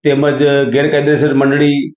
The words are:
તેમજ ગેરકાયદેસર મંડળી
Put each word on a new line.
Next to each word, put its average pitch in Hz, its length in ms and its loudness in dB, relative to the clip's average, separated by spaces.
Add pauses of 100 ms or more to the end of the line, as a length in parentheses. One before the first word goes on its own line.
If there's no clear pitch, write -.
તેમજ 143 380 0 (260)
ગેરકાયદેસર 147 640 0
મંડળી 139 640 0